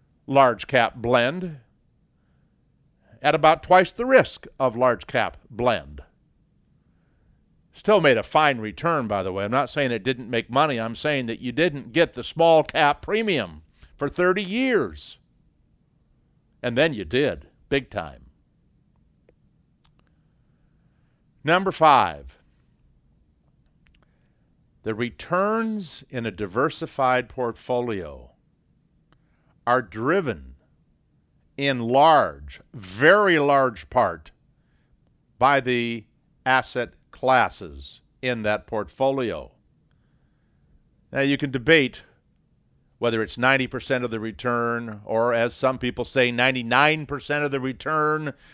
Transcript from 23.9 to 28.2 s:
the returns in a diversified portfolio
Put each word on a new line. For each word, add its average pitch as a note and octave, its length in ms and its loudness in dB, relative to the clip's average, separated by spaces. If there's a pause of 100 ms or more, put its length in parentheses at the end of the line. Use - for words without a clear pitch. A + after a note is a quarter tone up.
the A2 120 -6
returns G3 1120 -4
in A#2+ 160 -6
a G#2+ 60 -6
diversified B2+ 960 -2
portfolio A2+ 1040 -6 (1400)